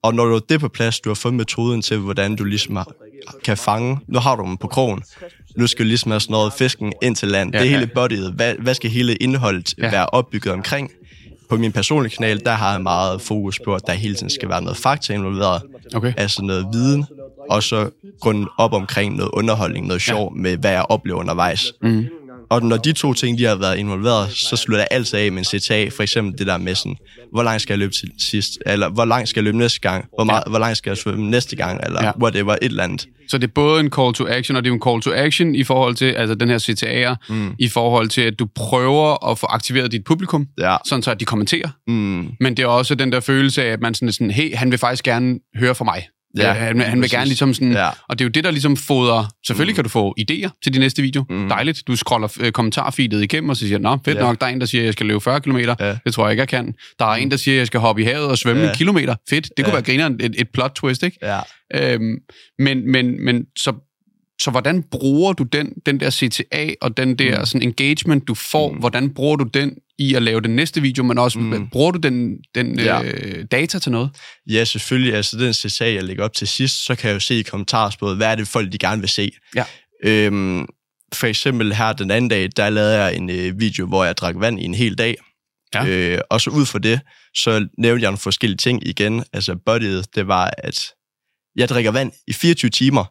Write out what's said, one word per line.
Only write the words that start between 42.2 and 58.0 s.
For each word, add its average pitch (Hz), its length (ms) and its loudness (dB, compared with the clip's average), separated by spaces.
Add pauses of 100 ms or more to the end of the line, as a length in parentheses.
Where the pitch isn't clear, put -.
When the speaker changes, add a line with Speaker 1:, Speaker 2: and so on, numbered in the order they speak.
Speaker 2:
Men 127 160 2
det 131 60 0
er 127 40 2
også 123 280 2
den 131 180 0
der 123 80 2
følelse 135 440 2
af, 113 80 0
at 110 80 -2
man 117 140 0
sådan, 117 180 0
sådan, 104 180 0
"Hey, 143 260 0
han 127 140 2
vil 123 80 2
faktisk 127 260 0
gerne 123 340 2 (180)
høre 123 180 2
fra 123 100 -4
mig." 95 240 -2 (300)
Speaker 1:
Ja, 101 120 4
Speaker 2:
Øh, 101 60 2
han, 113 240 0
han 113 160 2
vil 123 60 4
Speaker 1:
præcis. 123 100 2
Speaker 2:
gerne 123 140 0
ligesom 135 280 2
sådan, 123 180 2
Speaker 1:
Ja. 98 160 2 (200)
Speaker 2:
og 123 100 -4
det - 20 -4
er 127 60 2
jo 117 40 0
det, 156 140 2
der 180 60 2
ligesom 143 260 2
fodrer. 120 480 2 (220)
Selvfølgelig 107 260 0
Speaker 1:
Mm. - 20 -2
Speaker 2:
kan 143 100 0
du 113 40 -2
få 104 320 0
idéer 110 440 -4
til 135 100 2
de 131 40 4
næste 135 240 2
video. 135 280 0
Speaker 1:
Mm. 98 180 -4
Speaker 2:
Dejligt. 123 380 -2
Du 123 100 0
scroller, 107 320 0 (120)
øh, 120 120 0
kommentarfeedet 113 680 0
igennem, 156 280 -2
og 127 60 0
så 110 100 -4
siger, 101 120 0
"Nå, 113 260 0
fedt 151 120 0
Speaker 1:
Ja. 104 60 0
Speaker 2:
nok, 120 180 2
der 131 60 0
er 123 40 0
en, 127 100 -4
der 123 60 0
siger, 120 180 0
jeg 110 80 2
skal 107 140 -2
løbe 104 140 2
fyrre 135 200 0
kilometer. 123 400 0
Speaker 1:
Ja. 101 240 -2
Speaker 2:
Det 117 100 -2
tror 110 120 2
jeg 107 60 2
ikke, 110 80 2
jeg 131 80 0
kan. 120 260 -2 (240)
Der 120 60 2
er 110 120 2
Speaker 1:
Mm. 123 60 -2
Speaker 2:
en, 139 80 0
der 143 60 2
siger, 135 200 2
jeg 123 100 2
skal 113 140 0
hoppe 110 220 4